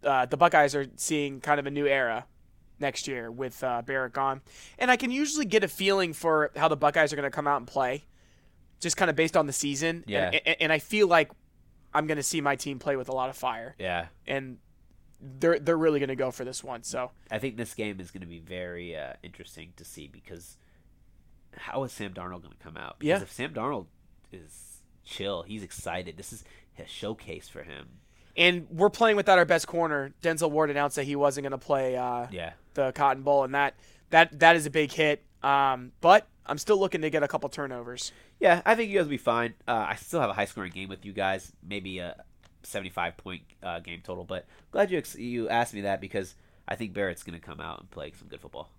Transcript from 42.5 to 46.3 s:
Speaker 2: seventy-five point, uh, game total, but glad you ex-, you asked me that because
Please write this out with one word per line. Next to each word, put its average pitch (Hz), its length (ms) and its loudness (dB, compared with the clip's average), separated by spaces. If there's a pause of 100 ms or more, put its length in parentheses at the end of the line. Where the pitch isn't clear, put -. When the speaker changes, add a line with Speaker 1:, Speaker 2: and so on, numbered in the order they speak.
Speaker 2:
seventy-five 90 540 -6
point, 92 260 -14 (180)
uh, 85 180 -8
game 87 240 -14
total, 90 200 -10
but 90 220 -10 (260)
glad 196 200 0
you 180 60 -2
ex-, - 180 -8
you 120 340 -6
asked 117 240 0
me 101 80 -8
that 98 200 -2
because 98 340 -8 (320)